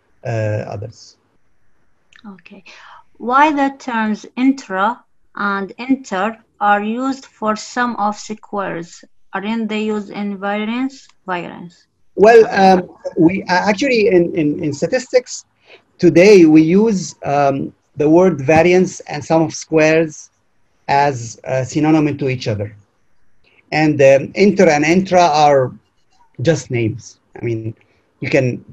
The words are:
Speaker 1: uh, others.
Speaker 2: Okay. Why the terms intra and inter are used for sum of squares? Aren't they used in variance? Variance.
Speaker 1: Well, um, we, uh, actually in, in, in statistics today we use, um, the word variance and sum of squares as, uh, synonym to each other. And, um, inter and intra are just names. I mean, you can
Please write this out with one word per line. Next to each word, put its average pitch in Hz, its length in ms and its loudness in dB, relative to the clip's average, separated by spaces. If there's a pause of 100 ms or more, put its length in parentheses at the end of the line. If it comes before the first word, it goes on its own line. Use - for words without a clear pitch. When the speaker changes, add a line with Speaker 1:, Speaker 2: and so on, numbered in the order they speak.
(260)
Speaker 1:
uh, 107 380 -4 (120)
others. - 420 -18 (1200)
Speaker 2:
Okay. 196 260 -20 (540)
Why 269 340 0
the 277 260 -2
terms 220 480 -6 (120)
intra 247 680 -2 (320)
and 196 420 -6
inter 226 600 -4 (240)
are 208 200 0
used 254 440 -6
for 214 300 -6
sum 240 420 -6
of 208 200 -4
squares? 185 840 -12 (300)
Aren't 214 340 -6
they 214 160 -6
used 214 260 -6
in 202 280 -10
variance? 214 720 -6 (180)
Variance. 175 640 -12 (280)
Speaker 1:
Well, 226 260 6 (200)
um, 190 280 4 (280)
we, 185 260 2
uh, 180 260 -2
actually 220 380 0
in, 175 280 2
in, 151 280 -2
in 147 100 -4
statistics 247 720 -4 (520)
today 180 480 6
we 156 160 6
use, 185 540 0 (100)
um, 139 480 -2 (240)
the 151 120 0
word 170 300 4
variance 175 640 2
and - 220 -12
sum 165 180 2
of 156 120 -2
squares 160 760 0 (580)
as, 139 560 -2
uh, 131 220 -4
synonym 151 520 -2
to 139 120 -4
each 127 180 -8
other. 101 280 -8 (960)
And, 151 300 0
um, 135 340 4
inter 196 340 4
and 147 160 0
intra 180 360 2
are 147 520 2 (680)
just 151 300 -2
names. 117 480 -6 (160)
I - 80 -12
mean, 110 320 -8 (440)
you 131 100 -10
can 131 440 -2